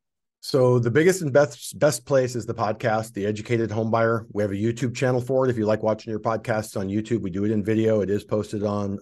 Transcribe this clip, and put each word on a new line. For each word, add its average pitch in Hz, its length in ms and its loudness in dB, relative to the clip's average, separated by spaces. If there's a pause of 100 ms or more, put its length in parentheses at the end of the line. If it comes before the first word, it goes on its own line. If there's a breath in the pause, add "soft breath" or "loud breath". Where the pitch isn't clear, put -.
(400)
So 127 380 4
the 117 120 2
biggest 180 320 4
and 139 100 -2
best, - 460 2
best 147 260 2
place 127 300 2
is 113 100 -6
the 113 100 -6
podcast, 110 600 -2
The 98 100 -4
Educated 107 460 -2
Home 113 200 -2
Buyer. 113 420 2
We 101 100 -2
have 104 80 0
a 98 60 -4
YouTube 117 400 -2
channel 127 240 2
for 131 260 0
it. 127 40 2
If 113 60 -2
you 107 100 0
like 107 160 2
watching 107 280 -2
your 107 100 -6
podcasts 110 580 -2
on 95 100 -4
YouTube, 107 340 -2
we 92 80 -6
do 98 140 -2
it 110 60 0
in 104 140 0
video. 110 360 2
It 92 100 -2
is 101 140 -2
posted 104 380 -4
on, 104 400 -2